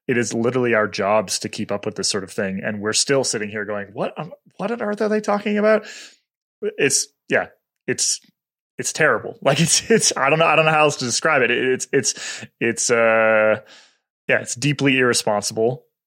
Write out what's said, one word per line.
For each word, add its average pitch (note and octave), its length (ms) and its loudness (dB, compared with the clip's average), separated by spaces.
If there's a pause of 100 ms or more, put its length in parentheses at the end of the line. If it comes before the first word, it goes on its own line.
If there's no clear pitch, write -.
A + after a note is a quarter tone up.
it B2 100 0
is A#2 160 -2
literally A#2+ 400 0
our G#2+ 140 2
jobs G2+ 520 0
to G#2+ 100 -8
keep - 220 -8
up G2+ 140 -6
with G#2+ 100 -6
this - 140 -4
sort G2 140 -4
of F2+ 80 -14
thing. G2 320 -4
And G#2+ 160 -6
we're G#2+ 140 -2
still C3+ 300 2
sitting G#2+ 260 -4
here G#2+ 160 -6
going, G2+ 280 -6
"What, E3 260 -6
um, D#3 140 -12 (240)
what G3+ 140 -4
on A#3+ 100 -6
earth G#3 200 -4
are G#3+ 80 0
they G#3+ 120 0
talking G#3 360 -2
about?" G#3+ 280 4 (760)
It's, - 460 0 (200)
yeah, A2 200 0 (400)
it's, - 340 -2 (560)
it's - 160 -6
terrible. - 460 0
<laughs> - 40 -14
Like, C#3 160 2
it's, - 300 2
it's, G#3+ 260 4
I C3+ 140 2
don't D#3+ 100 2
know, E3 60 4
I D#3 100 4
don't D#3 100 4
know D#3+ 60 2
how D3+ 120 4
else D3 140 2
to C3 80 -4
describe C#3 360 0
it. A#2 100 2
It, A#2+ 140 0
it's, B2+ 260 -2
it's, - 540 -4 (140)
it's, A#2 300 -2
uh, A2 720 4 (640)
yeah, A#2 120 2
it's - 160 -10
deeply C3+ 420 0
irresponsible A2+ 880 0 (220)